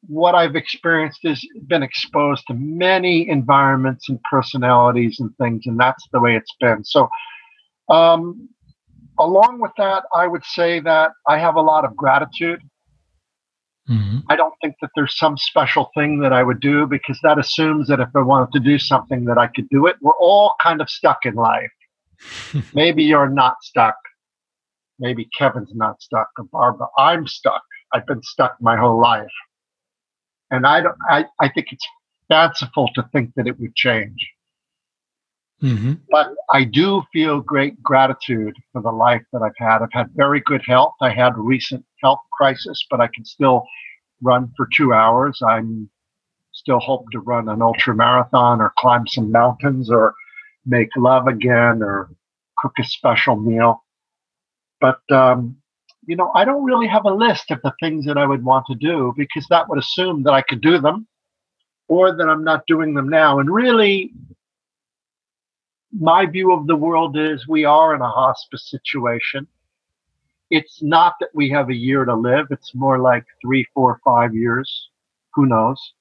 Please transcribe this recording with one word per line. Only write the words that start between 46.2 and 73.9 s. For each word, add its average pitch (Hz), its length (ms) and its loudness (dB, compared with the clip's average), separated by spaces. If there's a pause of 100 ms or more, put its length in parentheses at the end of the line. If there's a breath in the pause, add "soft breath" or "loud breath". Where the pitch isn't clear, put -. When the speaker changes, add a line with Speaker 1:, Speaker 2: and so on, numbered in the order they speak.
Speaker 1:
still 127 280 -2
hope 127 320 -6
to 113 80 -10
run 117 280 -4
an 110 140 -4
ultra 113 320 0
marathon 123 640 2
or 110 180 0
climb 120 280 2
some 107 240 -4
mountains 123 600 0
or 110 240 2 (520 loud breath)
make 120 300 0
love 127 300 4
again 120 560 2
or 98 280 -6 (480)
cook - 200 -6
a 127 60 -4
special 120 520 0
meal. 113 480 0 (960)
But, 131 200 2 (100)
um, 127 460 2 (500)
you 165 100 -6
know, 180 180 -2
I 180 120 4
don't 277 180 -2
really 247 220 0
have 208 180 0
a 196 100 2
list 226 360 -2
of 143 120 -6
the 135 180 -2
things 156 260 -4
that 147 100 -2
I 143 100 2
would 135 180 -2
want 131 240 0
to 131 60 -6
do 139 420 -4
because 143 340 -8
that 170 180 2
would 151 100 -2
assume 175 440 -4
that 139 100 2
I 135 100 2
could 123 200 -8
do 165 180 4
them 165 260 -2 (840)
or 180 280 2
that 160 120 -2
I'm 156 160 -2
not 156 220 -2
doing 156 280 0
them 135 160 -2
now. 156 280 4
And 143 140 0
really, 214 600 0 (1900)
my 170 280 2
view 185 260 0
of 151 140 0
the 160 100 2
world 160 420 -2
is 151 300 -4
we 156 160 0
are 151 300 6
in 139 60 -6
a 123 100 -4
hospice 127 600 -4
situation. 127 760 -6 (1040)
It's 156 320 -4
not 139 380 2
that - 140 -8
we 147 160 0
have 139 200 -2
a 127 40 -2
year 131 300 -2
to 120 100 -2
live. 123 360 0
It's - 240 -12
more 131 240 0
like 123 260 0 (180)
three, 127 320 -2
four, 127 300 0